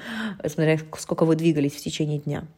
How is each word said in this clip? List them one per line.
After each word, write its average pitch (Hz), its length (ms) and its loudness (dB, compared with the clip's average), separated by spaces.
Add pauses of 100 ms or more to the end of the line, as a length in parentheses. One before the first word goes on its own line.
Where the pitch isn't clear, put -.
(480)
смотря 156 320 2
ск-, - 200 -12
сколько - 260 0
вы 160 100 6
двигались 151 380 2
в - 60 -14
течение 151 380 -2
дня. 147 260 -4 (140)